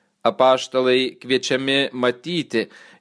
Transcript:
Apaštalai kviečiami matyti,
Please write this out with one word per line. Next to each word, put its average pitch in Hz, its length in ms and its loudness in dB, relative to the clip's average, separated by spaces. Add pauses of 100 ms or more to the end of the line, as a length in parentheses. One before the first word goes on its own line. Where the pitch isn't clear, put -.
(240)
Apaštalai 127 960 2
kviečiami 135 720 -2
matyti, 123 760 -4 (320)